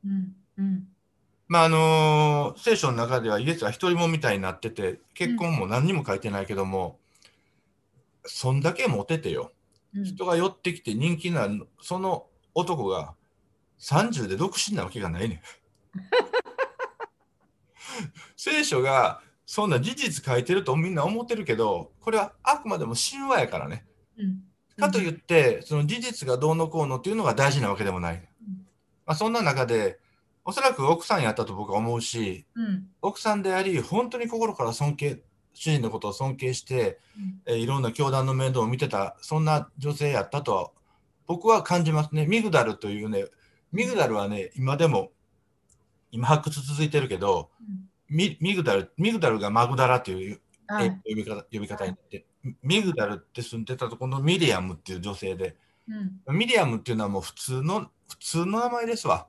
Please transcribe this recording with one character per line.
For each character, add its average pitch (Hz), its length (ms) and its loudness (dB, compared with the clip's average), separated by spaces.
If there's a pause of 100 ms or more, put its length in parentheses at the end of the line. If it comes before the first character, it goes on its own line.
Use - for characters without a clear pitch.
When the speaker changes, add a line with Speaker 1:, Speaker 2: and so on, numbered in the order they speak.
Speaker 1:
う 202 40 -6
ん、 190 280 -4 (220)
う 196 40 -4
ん。 196 260 0 (600)
Speaker 2:
ま 175 120 6
あ、 165 60 10
あ 165 40 6
の 156 880 6
ー、 - 20 -20
聖 226 160 4
書 147 160 2
の 117 60 0
中 120 240 2
で 113 80 0
は 104 100 4
イ 127 80 0
エ 165 60 0
ス 160 100 -4
は 104 60 0
一 180 200 0
人 175 80 4
も 170 100 4
ん 165 40 2
み 160 80 0
た 127 140 2
い 101 40 0
に 95 40 -2
な 92 120 -4
っ - 60 -12
て 110 120 -6
て、 92 300 -4 (120)
結 240 220 0
婚 170 200 0
も 98 120 0
何 123 180 2
に 190 80 2
も 160 120 -2
書 98 100 -2
い 98 40 -6
て 110 120 -4
な 98 100 -2
い 95 60 -6
け 107 80 -4
ど 98 100 -2
も、 95 340 -4 (1200)
Speaker 1:
う - 40 -16
ん。 - 20 -14
Speaker 2:
そ 127 220 -2
ん 139 80 2
だ 170 140 2
け 254 140 0
モ 107 180 0
テ 156 140 -2
て 101 100 -4
よ。 73 220 -4 (440)
Speaker 1:
う 202 60 -4
ん。 - 20 -2
Speaker 2:
人 185 220 -4
が 180 100 2
寄 175 120 2
っ 190 100 -4
て 175 160 -4
き - 80 -12
て 107 140 -4
人 160 220 0
気 175 120 -6
に 170 60 0
な 110 120 0
る、 101 200 -6 (120)
そ 180 200 -6
の 190 260 -2 (300)
男 165 320 0
が 87 260 -4 (640)
三 202 340 2
十 123 160 -2
で 95 80 -2
独 185 220 -2
身 202 180 -2
な 117 80 -2
わ 90 60 -6
け 113 100 -10
が 95 100 -4
な 85 120 -4
い 113 80 -2
ね 90 60 -6
ん。 78 60 -16 (520)
Speaker 1:
<laughs> 185 80 -10 (2250)
Speaker 2:
聖 302 280 0
書 135 180 2
が 131 400 4 (240)
そ 208 220 0
ん - 20 2
な 127 100 4
事 220 160 -2
実 175 300 -4
書 127 120 2
い 123 80 0
て 175 80 0
る 196 100 2
と 135 120 0
み 165 140 0
ん 185 60 -4
な 147 100 0
思 220 160 -2
っ 233 40 -6
て 233 100 -4
る 208 100 -6
け 117 100 0
ど、 101 360 -2 (100)
こ 226 100 -4
れ 220 60 2
は 202 240 -2
あ 294 160 4
く 285 100 -10
ま 190 100 -2
で 156 80 -4
も 117 100 -6
神 269 340 -4
話 220 120 4
や 120 60 2
か 82 120 -6
ら 69 100 -8
ね。 101 160 -12 (320)
Speaker 1:
う 214 60 -6
ん。 190 200 -4 (340)
Speaker 2:
か 294 120 2
と 294 100 2
い 180 100 0
っ 156 40 -4
て、 156 440 4
Speaker 1:
う - 20 -8
ん。 - 40 -14
Speaker 2:
そ 151 120 -4
の 147 100 2
事 226 160 -2
実 226 260 -6
が 123 100 2
ど 151 160 2
う - 20 2
の 165 120 0
こ 160 160 -2
う 143 40 0
の 131 100 -2
っ 123 40 -6
て 185 80 -2
い 214 40 -2
う - 20 -2
の 220 80 -2
が 123 120 2
大 139 160 4
事 139 100 2
な 104 80 2
わ 98 80 0
け 104 60 -2
で 98 80 0
も 92 80 -4
な 85 140 -4
い。 - 20 -6
Speaker 1:
う - 20 -10
ん。 87 40 -12 (840)
Speaker 2:
ま 160 80 -2
あ、 - 20 0
そ 208 140 0
ん 233 40 -2
な 226 100 0
中 135 220 2
で、 110 340 0 (460)
お 180 60 -6
そ 277 80 -4
ら 269 140 4
く 139 140 -2
奥 170 180 4
さ 208 120 2
ん 143 60 2
や 110 80 2
っ - 40 -2
た 113 100 -2
と 98 80 -8
僕 98 180 -8
は 98 60 2
思 117 180 0
う 117 60 -4
し、 104 440 -6 (100)
Speaker 1:
う 233 60 -6
ん。 190 260 -4 (140)
Speaker 2:
奥 196 200 -4
さ 214 120 0
ん 202 80 -2
で 190 120 0
あ 190 80 2
り、 190 180 0
本 226 300 -2
当 247 80 -8
に 240 100 -4
心 226 260 -2
か 135 100 -2
ら 113 100 0
尊 147 220 0
敬、 143 260 -4 (320)
主 - 180 -2
人 143 100 2
の 110 80 -2
こ 104 100 -6
と 104 100 -4
を 98 40 -6
尊 135 220 -4
敬 131 180 -4
し - 100 -8
て、 123 360 -2 (160)
Speaker 1:
う 208 60 -14
ん。 190 240 -8
Speaker 2:
え 120 80 -2
ー、 113 60 0
い 117 60 -2
ろ 135 140 0
ん - 20 0
な 117 100 0
教 135 200 0
団 131 140 2
の 135 80 0
面 131 160 0
倒 127 120 0
を 110 60 2
見 123 100 0
て 139 120 0
た、 98 320 -2
そ 156 180 -2
ん 156 60 2
な 151 320 2
女 147 160 -4
性 147 180 -2
や 107 120 0
っ - 60 -6
た 143 120 -2
と 120 140 0
は 92 160 -2 (560)
僕 175 180 -4
は 220 180 6
感 175 220 2
じ 156 60 4
ま 151 140 4
す 151 100 -6
ね。 151 100 2
ミ 220 160 4
グ 214 80 -2
ダ 147 140 6
ル 110 140 0
と 104 120 -6
い 104 140 -4
う 110 60 -4
ね、 98 160 0 (460)
ミ 214 140 0
グ 254 100 -2
ダ 156 120 4
ル 113 80 0
は 101 120 -2
ね、 101 280 -6
今 131 220 0
で 165 100 4
も、 107 240 2 (1000)
今 120 160 -2
発 151 220 4
掘 143 120 -8
続 143 220 -2
い 147 60 0
て 147 100 2
る 131 80 0
け 98 100 -4
ど、 90 320 0 (120)
Speaker 1:
う - 20 -20
ん。 196 260 -12 (200)
Speaker 2:
ミ-、 165 320 2
ミ 190 120 0
グ 180 100 0
ダ 113 120 2
ル、 98 220 -2
ミ 202 140 2
グ 226 80 -2
ダ 156 100 4
ル 110 100 2
が 101 100 -2
マ 117 180 4
グ 131 100 -2
ダ 131 100 4
ラ 123 140 4
と 95 100 -10
い 95 220 -8
う、 - 80 -16 (260)
Speaker 1:
は 208 160 -2
い。 190 220 -2
Speaker 2:
え 110 60 -8
ー、 107 40 -4
呼 - 0 -
び 107 100 -4
方、 104 180 -8
呼 110 160 -10
び 104 80 -8
方 101 180 -6
に 92 60 -4
な 92 40 -8
っ - 40 -20
て、 - 260 -18 (180)
Speaker 1:
は 127 80 -8
い。 - 100 -14
Speaker 2:
ミ 180 200 2
グ 180 120 0
ダ 104 140 -2
ル 104 60 -4
っ 98 40 -8
て - 240 -12
住 113 200 -8
ん 107 40 -6
で 127 120 -8
た 120 120 -4
と 113 60 -10
こ 127 120 -8
ろ 135 100 -4
の 135 40 -2
ミ 165 160 4
リ 147 160 4
ア 92 60 0
ム 90 140 -6
っ 80 40 -12
て - 140 -16
い 92 60 -8
う 87 40 -8
女 101 140 -6
性 95 200 -6
で、 90 200 -6 (720)
Speaker 1:
う 135 60 -4
ん。 165 40 2
Speaker 2:
ミ 233 100 0
リ 240 120 4
ア 170 60 4
ム 117 120 0
っ - 40 -4
て 123 100 -6
い 113 40 0
う - 20 -2
の 107 80 -2
は 101 40 -2
も 98 100 -2
う - 20 -6
普 - 120 -12
通 131 300 -6
の、 208 260 -4 (200)
普 - 80 -16
通 170 280 -4
の 208 140 -2
名 240 100 0
前 233 160 -4
で 226 120 -2
す 156 100 -6
わ。 90 220 0